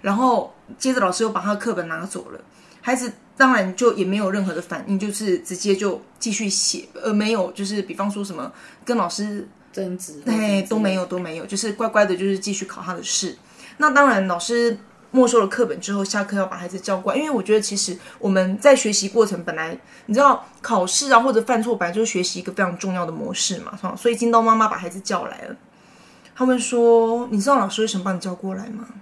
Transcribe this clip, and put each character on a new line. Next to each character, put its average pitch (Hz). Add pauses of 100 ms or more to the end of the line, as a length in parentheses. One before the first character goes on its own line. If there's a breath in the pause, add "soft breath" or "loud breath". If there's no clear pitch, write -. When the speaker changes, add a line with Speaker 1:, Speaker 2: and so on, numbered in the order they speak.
Speaker 1:
然 196
后 233 (240)
接 262
着 254
老 190
师 -
又 220
把 185
他 196
的 208
课 220
本 170
拿 165
走 -
了， - (420 loud breath)
孩 247
子 240 (260)
当 262
然 185
就 240
也 202
没 190
有 202
任 196
何 185
的 160
反 -
应， 196
就 208
是 196
直 180
接 196
就 196 (160)
继 226
续 202
写， - (160)
而 214
没 214
有 190
就 202
是 202
比 175
方 202
说 202
什 190
么 139 (340 loud breath)
跟 240
老 180
师 208 (240)
Speaker 2:
争 185
执 156 (120)
或 240
者 -
之 220
类 214
的。 202
Speaker 1:
嘿， 196
都 220
没 196
有， 180
都 180
没 165
有， -
就 202
是 208
乖 220
乖 214
的， 190
就 180
是 196
继 196
续 190
考 -
他 180
的 175
试。 - (380 loud breath)
那 302
当 285
然， 196
老 180
师 233 (360)
没 254
收 240
了 196
课 233
本 -
之 196
后， 196
下 196
课 202
要 196
把 185
孩 175
子 185
叫 190
过 190
来， 247
因 302
为 302
我 240
觉 214
得 220
其 208
实 185 (220 loud breath)
我 202
们 190
在 277
学 220
习 196
过 220
程 175
本 170
来， 160 (280 loud breath)
你 220
知 240
道 277 (160)
考 190
试 269
啊 254
或 262
者 220
犯 226
错 233
本 175
来 175
就 220
是 -
学 180
习 180
一 -
个 185
非 202
常 180
重 190
要 175
的 165
模 151
式 185
嘛， -
哈。 -
所 240
以 226
金 233
刀 226
妈 226
妈 220
把 -
孩 175
子 180
叫 190
来 -
了， - (800 loud breath)
他 254
们 254
说 233
：“你 202
知 202
道 277
老 196
师 220
为 220
什 208
么 185
把 196
你 180
叫 180
过 190
来 202
吗？” 226 (160)